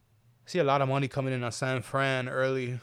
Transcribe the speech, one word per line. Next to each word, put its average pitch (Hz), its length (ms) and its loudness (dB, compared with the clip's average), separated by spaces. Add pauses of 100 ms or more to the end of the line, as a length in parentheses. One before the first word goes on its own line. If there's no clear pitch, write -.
(460)
I - 40 -18
see 180 100 0
a 160 40 4
lot 139 180 4
of 135 80 2
money 139 180 0
coming 131 260 -2
in 123 100 -2
on 117 80 -2
San 131 300 -2
Fran 135 480 0
early 131 540 0